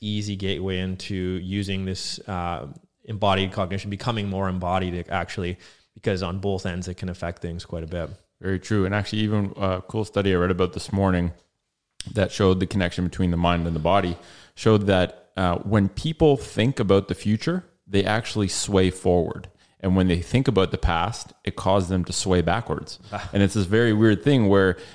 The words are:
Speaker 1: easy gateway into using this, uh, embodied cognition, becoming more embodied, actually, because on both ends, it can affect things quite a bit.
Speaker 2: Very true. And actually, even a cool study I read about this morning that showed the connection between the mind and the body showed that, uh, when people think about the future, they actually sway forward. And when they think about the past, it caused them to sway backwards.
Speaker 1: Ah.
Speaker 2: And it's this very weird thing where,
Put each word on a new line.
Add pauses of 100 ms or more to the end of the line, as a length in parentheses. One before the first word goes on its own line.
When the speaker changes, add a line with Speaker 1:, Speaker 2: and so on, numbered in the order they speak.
Speaker 1:
easy
gateway
into
using
this, (100)
uh, (380)
embodied
cognition,
becoming
more
embodied,
actually, (360)
because
on
both
ends,
it
can
affect
things
quite
a
bit. (300)
Speaker 2:
Very
true.
And
actually,
even
a
cool
study
I
read
about
this
morning (800)
that
showed
the
connection
between
the
mind
and
the
body (380)
showed
that,
uh,
when
people
think
about
the
future, (220)
they
actually
sway
forward. (320)
And
when
they
think
about
the
past, (120)
it
caused
them
to
sway
backwards. (140)
Speaker 1:
Ah.
Speaker 2:
And
it's
this
very
weird
thing
where, (180)